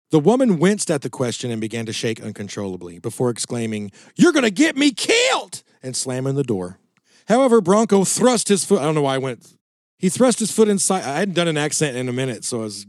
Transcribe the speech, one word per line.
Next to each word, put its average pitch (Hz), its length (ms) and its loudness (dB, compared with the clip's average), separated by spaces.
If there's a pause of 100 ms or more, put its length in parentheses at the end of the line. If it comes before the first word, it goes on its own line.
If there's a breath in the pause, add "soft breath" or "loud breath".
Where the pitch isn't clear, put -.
(120)
The 156 80 6
woman 214 400 2
winced 185 320 0
at 143 100 0
the 135 80 -8
question 123 400 -4
and 113 100 -4
began 110 280 -6
to 110 60 -8
shake 113 280 -4
uncontrollably 95 800 -10
before 120 320 -2
exclaiming, 110 600 -6 (240 soft breath)
"You're 330 160 6
gonna 254 200 2
get 294 260 0
me 285 140 4
killed!" 453 720 -2 (180)
and 127 140 -10
slamming 131 400 -4
the 139 80 -2
door. 92 340 -4 (500 soft breath)
However, 233 340 4
Bronco 196 420 4
thrust 233 440 2
his 196 160 2
foot, 196 160 2
I 131 40 -2
don't 156 100 0
know 151 80 0
why 135 140 0
I 135 40 0
went, 127 360 -8 (420)
he 185 120 0
thrust 247 300 2
his 220 120 -2
foot 214 160 4
inside, 190 360 0
I 139 160 -4
hadn't 196 140 -2
done 170 140 0
an 156 100 0
accent 147 400 -2
in 127 120 -4
a 123 40 -4
minute, 127 320 -4
so 120 140 -4
I 110 60 -4
was, 101 240 -12